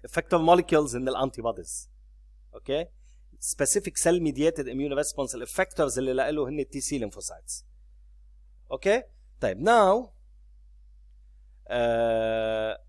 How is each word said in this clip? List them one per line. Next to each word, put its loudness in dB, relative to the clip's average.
افكتور 0
موليكيولز 4
هن -2
الانتي -2
بوديز. -6
اوكي؟ -6
سبيسيفيك -2
سيل 2
ميديتد 0
اميون -4
ريسبونس -4
الافكتورز -2
اللي -2
لإله -2
هن -6
التي -8
سي -4
ليمفوسايتس. -10
اوكي؟ 0
طيب -2
now 4
uh 0